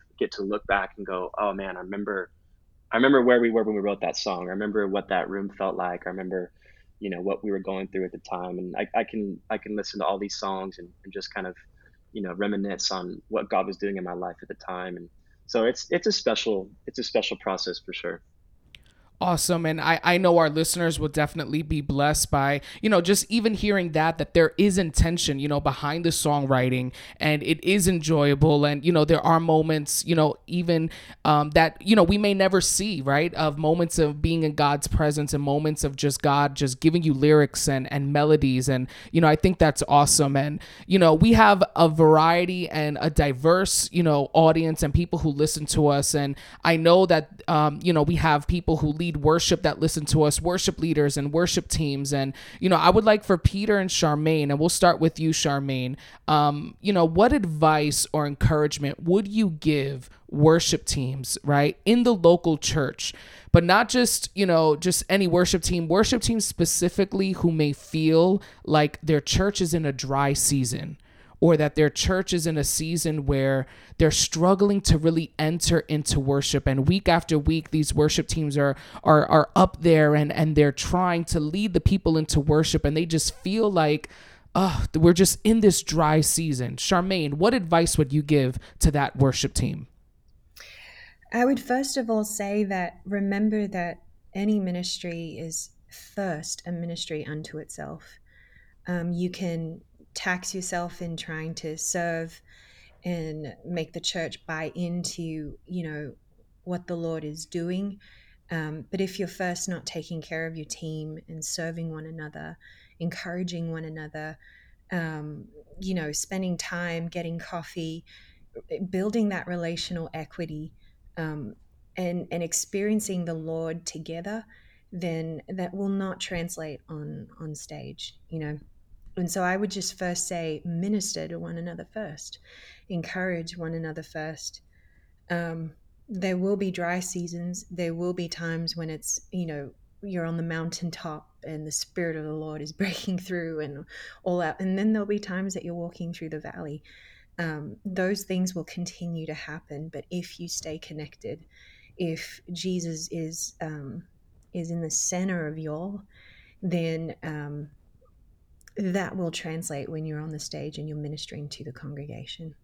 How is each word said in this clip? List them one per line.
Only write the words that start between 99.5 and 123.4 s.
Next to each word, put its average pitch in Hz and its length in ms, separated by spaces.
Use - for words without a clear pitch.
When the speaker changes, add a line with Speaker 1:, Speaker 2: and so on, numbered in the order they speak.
Speaker 3:
tax 180 420
yourself 180 460
in 170 160
trying 160 380
to 160 240
serve 165 640
and 160 500
make 170 280
the 175 80
church - 440
buy 160 300
into, 170 800
you 175 220
know, 151 240
what 180 220
the 175 100
Lord 165 280
is 156 220
doing. 185 520
Um, 156 400
but 190 100
if 190 180
you're 185 100
first 175 400
not 175 180
taking 165 340
care 160 260
of 165 100
your 151 100
team 156 520
and 160 160
serving 165 460
one 156 160
another, 156 520
encouraging 175 720
one 160 140
another, 156 520
um, 156 560
you 190 160
know, 156 160
spending 185 480
time, 170 480
getting 170 320
coffee, 165 640
building 208 380
that 185 180
relational 170 640
equity, 156 600
um, 151 380
and, 180 340
and 170 120
experiencing 202 800
the 170 100
Lord 160 520